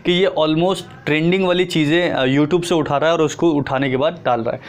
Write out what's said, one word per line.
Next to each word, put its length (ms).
कि 60
ये 260
almost 440
ट्रेंडिंग 400
वाली 180
चीज़ें, 460
अ, 160
YouTube 380
से 100
उठा 220
रहा 140
है 60
और 60
उसको 280
उठाने 400
के 60
बाद 280
डाल 160
रहा 120
है। 160